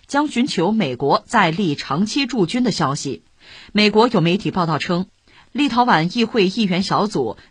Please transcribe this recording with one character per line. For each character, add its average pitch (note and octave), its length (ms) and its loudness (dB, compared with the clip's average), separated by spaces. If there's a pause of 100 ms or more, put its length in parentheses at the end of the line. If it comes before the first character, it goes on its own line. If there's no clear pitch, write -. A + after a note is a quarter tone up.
将 G3 220 -2
寻 A#3+ 180 -2
求 F#3 260 -2
美 E3+ 220 -2
国 C#3 320 0
在 G3 240 2
立 E3 240 -2
长 D3 300 -4
期 C#4 220 -2
驻 A#3 180 0
军 B3 180 -2
的 A#3+ 80 0
消 C#3+ 240 -2
息。 - 300 -8 (480)
美 G#3 180 4
国 A3 180 4
有 G#3+ 120 2
媒 E3+ 160 2
体 G#3 140 -4
报 F3+ 160 0
道 D#3 120 -2
称， F3+ 280 -4 (460)
立 C#4+ 160 0
陶 A#3+ 160 2
宛 F3+ 340 2
议 A#3 60 4
会 A3 240 2
议 A3+ 140 -2
员 F3+ 200 0
小 D#3+ 240 0
组 C3+ 300 -4 (140)